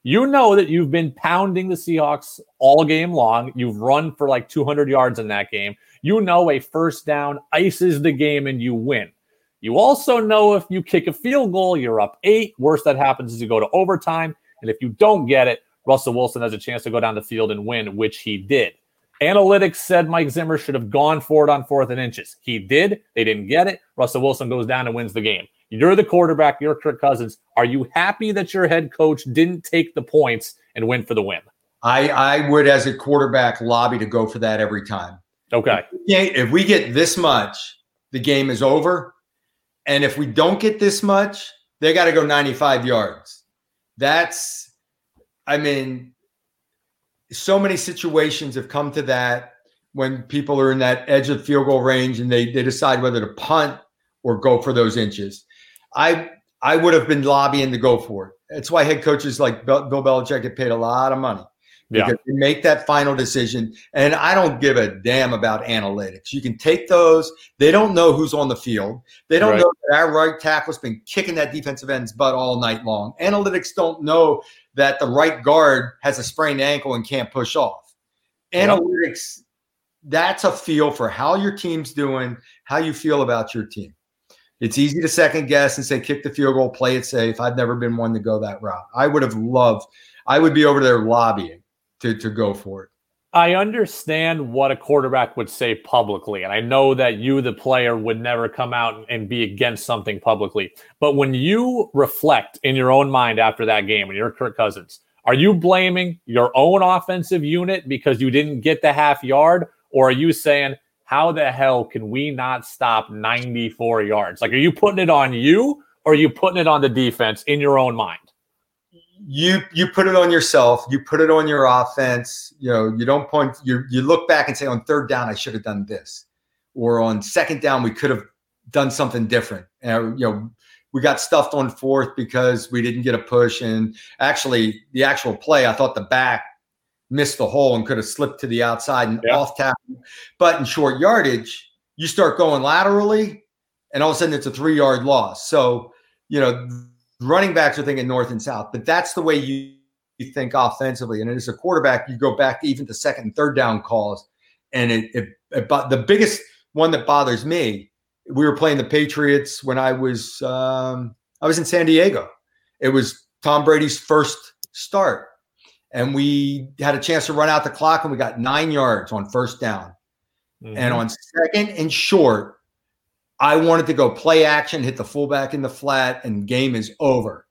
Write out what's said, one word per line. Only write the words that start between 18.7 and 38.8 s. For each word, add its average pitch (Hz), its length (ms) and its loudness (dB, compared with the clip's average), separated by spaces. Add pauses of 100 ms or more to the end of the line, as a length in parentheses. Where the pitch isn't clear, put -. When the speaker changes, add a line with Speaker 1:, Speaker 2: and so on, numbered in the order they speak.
Speaker 1:
Analytics 196 560 4
said 170 320 0
Mike 165 220 -2
Zimmer 160 260 -4
should 143 180 -6
have 117 140 -6
gone 147 320 2
for 151 240 4
it 147 40 4
on 143 140 2
fourth 135 280 0
and 127 80 -6
inches. 117 420 -10
He 113 180 -6
did. 147 420 0 (140)
They 113 80 0
didn't 104 240 -2
get 165 200 2
it. 190 120 -6 (160)
Russell 127 260 -2
Wilson 131 280 -2
goes 123 160 -4
down 127 200 -2
and 117 100 -6
wins 117 180 -8
the 110 80 -4
game. 104 260 -4 (220)
You're 156 260 4
the 208 80 4
quarterback. 160 560 2
You're 151 160 -2
Kirk 147 240 -4
Cousins. 120 380 0 (180)
Are 120 80 4
you 131 300 -2
happy 202 400 -2
that 190 200 -4
your 185 140 2
head 151 240 0
coach 156 400 0
didn't 165 320 0
take 165 320 -2
the 139 60 -4
points 123 540 0 (200)
and 113 120 -4
win 120 180 -2
for 117 80 -6
the 107 100 0
win? 95 160 -6 (440)
Speaker 2:
I, 135 260 2
I 139 400 2
would, 147 180 6
as 139 180 4
a 135 80 -2
quarterback, 131 680 0
lobby 120 380 0
to 107 60 -4
go 110 220 -2
for 110 120 -10
that 110 200 -2
every 104 260 -4
time. 92 340 -10 (340)
Speaker 1:
Okay. 113 260 2
Speaker 2:
If - 120 -14
we - 140 -14
get, 269 300 2
if 123 160 0
we 185 140 4
get 165 280 2
this 165 240 2
much, 131 600 -2 (340)
the 131 80 -6
game 139 300 0
is 117 120 -4
over. 156 520 0 (720)